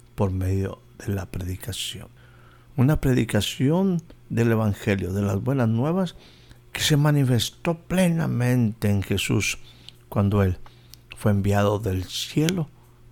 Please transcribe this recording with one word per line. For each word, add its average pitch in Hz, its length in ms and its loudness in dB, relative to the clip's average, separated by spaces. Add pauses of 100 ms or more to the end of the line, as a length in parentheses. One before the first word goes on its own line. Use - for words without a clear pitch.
(140)
por 101 160 0
medio 95 500 -2 (180)
de - 140 -6
la 95 140 -6
predicación". - 800 -10 (680)
Una 139 240 4
predicación 139 1000 0 (260)
del 117 240 2
evangelio, 101 600 0
de 101 100 -2
las 101 180 0
buenas 123 280 0
nuevas, 156 460 -2 (580)
que - 100 -8
se 156 140 2
manifestó 143 840 2
plenamente 127 1080 0
en 101 140 2
Jesús - 560 0 (500)
cuando 101 340 2
Él 92 160 0 (580)
fue 107 160 0
enviado 101 460 2
del 95 260 -4
cielo 160 640 -2 (440)